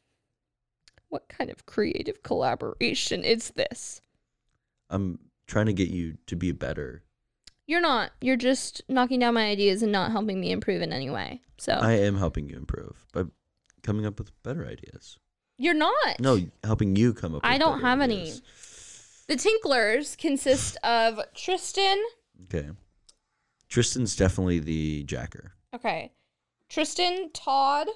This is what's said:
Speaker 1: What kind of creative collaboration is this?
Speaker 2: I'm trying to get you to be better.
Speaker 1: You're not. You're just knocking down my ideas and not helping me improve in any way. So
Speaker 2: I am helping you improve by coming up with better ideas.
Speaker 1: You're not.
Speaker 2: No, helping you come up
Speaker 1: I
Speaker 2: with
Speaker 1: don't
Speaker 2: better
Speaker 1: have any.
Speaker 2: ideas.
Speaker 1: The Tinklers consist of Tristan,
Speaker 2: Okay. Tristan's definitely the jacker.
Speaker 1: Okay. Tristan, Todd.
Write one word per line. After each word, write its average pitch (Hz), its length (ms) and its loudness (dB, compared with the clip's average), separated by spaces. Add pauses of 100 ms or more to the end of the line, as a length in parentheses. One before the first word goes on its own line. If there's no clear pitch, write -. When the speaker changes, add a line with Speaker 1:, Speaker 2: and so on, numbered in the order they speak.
(1080)
Speaker 1:
What - 200 -10
kind - 200 -6
of - 160 -18
creative - 580 -4
collaboration - 1000 -2
is 233 280 0
this? - 500 -6 (880)
Speaker 2:
I'm 95 300 -2 (280)
trying 107 200 2
to 107 60 2
get 92 160 2
you 82 280 -6 (100)
to - 80 -6
be 87 160 -2
better. 67 520 -8 (640)
Speaker 1:
You're 339 140 2
not. 262 380 2
You're 254 160 2
just 247 540 0
knocking 254 300 2
down 240 160 4
my 226 100 2
ideas 202 380 2
and 208 80 2
not 196 200 2
helping 208 280 -2
me 175 120 -2
improve 190 300 -2
in 165 100 -4
any 131 180 -6
way. 107 320 -8 (160)
So - 160 -2
Speaker 2:
I 113 200 4
am 101 240 4
helping 78 320 -2
you - 80 -14
improve - 560 -10
by 95 100 -2 (600)
coming 107 220 -2
up 101 140 -6
with 110 120 -12 (120)
better 120 220 -8
ideas. - 520 -16 (400)
Speaker 1:
You're 330 180 2
not. 392 440 2
Speaker 2:
No, 123 200 4 (240)
helping 107 320 2
you 117 180 6
come 85 220 -6
up 73 100 -6
Speaker 1:
I - 80 4
Speaker 2:
with 269 80 2
Speaker 1:
don't 320 160 4
Speaker 2:
better 247 100 0
Speaker 1:
have 262 140 4
any. 220 220 0
Speaker 2:
ideas. - 1040 -18
Speaker 1:
The 302 100 0
Tinklers 277 800 2
consist 277 680 2
of 226 360 2 (160)
Tristan, 381 640 0 (460)
Speaker 2:
Okay. 76 260 -4 (1000)
Tristan's 120 420 0
definitely 92 440 2
the 78 460 -2
jacker. - 480 -10 (200)
Speaker 1:
Okay. 220 380 -4 (580)
Tristan, 349 640 -2
Todd. 277 640 2